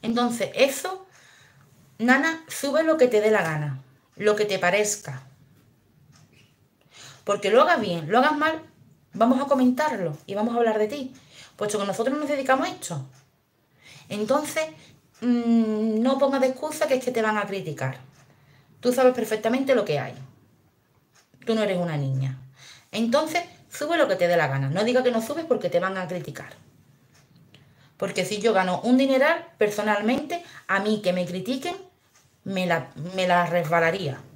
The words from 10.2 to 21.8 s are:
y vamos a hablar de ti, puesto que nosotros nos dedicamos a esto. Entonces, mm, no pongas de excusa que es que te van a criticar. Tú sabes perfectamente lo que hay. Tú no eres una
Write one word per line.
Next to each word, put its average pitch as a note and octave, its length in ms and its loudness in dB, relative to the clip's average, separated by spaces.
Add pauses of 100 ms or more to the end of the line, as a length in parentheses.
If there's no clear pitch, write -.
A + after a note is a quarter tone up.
y G3 80 -8
vamos A3+ 200 -2
a A#3+ 40 0
hablar A3 200 2
de G#3+ 80 2
ti, C4 260 -8 (440)
puesto G#3 220 -4
que G3+ 80 -2
nosotros A3+ 300 -2
nos D4+ 120 -6
dedicamos C4+ 380 0
a F#4 40 -4
esto. E3 340 -10 (1040)
Entonces, C#4 560 -2 (560)
mm, A3+ 800 2
no C4+ 180 2
pongas C4+ 220 2
de B3+ 80 2
excusa D4+ 380 -4
que C4+ 80 2
es B3+ 100 -2
que B3 60 -2
te A3+ 120 -2
van G#3+ 140 0
a G3+ 100 -2
criticar. D#3 520 -6 (840)
Tú B3 120 0
sabes B3+ 220 4
perfectamente A#3+ 600 0
lo A3 100 2
que D3+ 140 -2
hay. - 160 -8 (1300)
Tú A3+ 100 0
no A3 80 0
eres G3 160 -2
una E3+ 180 -2